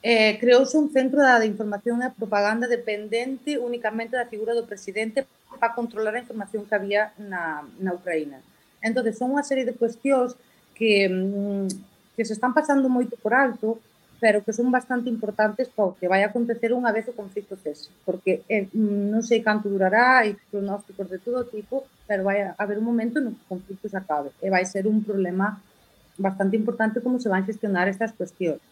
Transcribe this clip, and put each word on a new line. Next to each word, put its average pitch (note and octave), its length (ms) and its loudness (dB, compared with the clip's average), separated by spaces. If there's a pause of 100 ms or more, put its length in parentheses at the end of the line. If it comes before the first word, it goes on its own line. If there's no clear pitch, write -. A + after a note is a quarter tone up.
Eh, A3 320 4
creouse B3 400 6
un D4+ 160 4
centro C4 320 4
da, B3 160 8
de A3 80 2
información G#3+ 560 -4
e - 80 -4
propaganda G#3+ 560 0
dependente A#3 880 -4
únicamente A#3+ 640 -4
da A#3+ 80 -4
figura A3 240 -6
do A#3 160 -2
presidente G#3+ 560 -4 (320)
para - 160 0
controlar A3 400 -4
a A#3+ 80 -6
información G#3 480 -10
que G#3+ 80 0
había G3+ 400 -2
na, E3+ 480 -8 (160)
na F#3 160 -2
Ucraína. D3+ 480 -6 (400)
Entonces, A3 320 -2
son B3+ 160 -2
unha C#4+ 80 2
serie C4 240 -2
de B3 80 -2
cuestións B3 640 0 (400)
que, G3+ 320 4
mm, G3 640 -2 (480)
que A3 80 0
se A3 80 -4
están B3 160 0
pasando C#4 400 2
moito B3 240 0
por A3 160 -2
alto, A#3 480 2 (400)
pero G#3 240 4
que A3 80 -4
son A#3+ 160 0
bastante B3 400 0
importantes G#3+ 640 -2
para G3+ 160 0
o F#3 80 -6
que - 80 -8
vai F#3+ 160 4
acontecer A#3 560 0
unha A#3+ 160 0
vez A3 160 -2
o - 80 -10
conflito G3 400 -10
cese, - 320 -10 (160)
porque, F#3+ 480 -2
eh, G3+ 160 -2
mm, G3+ 400 0
non A3 160 0
sei A3+ 160 2
canto G#3+ 320 0
durará, A3 480 4
hai G#3 160 0 (160)
pronósticos G3 560 -6
de F#3 80 -10
todo A#3+ 320 -4
tipo, A#3+ 400 -8 (160)
pero G3 240 -2
vai G3 160 0
a - 160 -6
haber G#3 160 -2
un G#3+ 80 -2
momento A#3 400 0
no A3 80 -4
que - 80 -14
o - 160 -20
conflito F#3+ 320 -12
se G3 80 -8
acabe, D3 480 -4
e F#3+ 80 0
vai F#3 160 2
ser G3 160 -6
un G#3+ 160 2
problema G3 640 -2 (560)
bastante F#3+ 400 0
importante A3 400 0
como B3+ 160 0
se A#3 160 -2
van F#3+ 160 0
xestionar G3 400 0
estas G#3+ 240 -2
cuestións. F3 480 -4 (120)